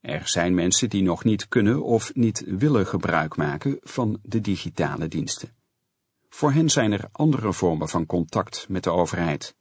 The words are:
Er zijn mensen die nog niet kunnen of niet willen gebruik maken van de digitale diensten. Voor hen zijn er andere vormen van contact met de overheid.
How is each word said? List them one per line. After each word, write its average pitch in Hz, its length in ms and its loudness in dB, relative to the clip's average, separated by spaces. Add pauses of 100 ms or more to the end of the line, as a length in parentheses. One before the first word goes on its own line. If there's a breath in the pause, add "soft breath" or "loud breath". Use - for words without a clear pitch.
Er - 260 -8
zijn 90 260 2
mensen 90 360 2
die 98 140 0
nog 87 200 0
niet 107 240 0
kunnen 120 360 2
of - 320 0
niet 117 300 0
willen 110 420 2
gebruik 82 480 -2
maken 78 460 -2
van 107 420 -4
de 110 180 -2
digitale 80 680 -2
diensten. - 480 -6 (760)
Voor 147 220 2
hen 160 180 4
zijn 113 220 2
er - 200 -4
andere 131 420 2
vormen 80 360 0
van 85 160 -2
contact 90 640 -4
met 92 140 -4
de 87 80 0
overheid. 85 680 -2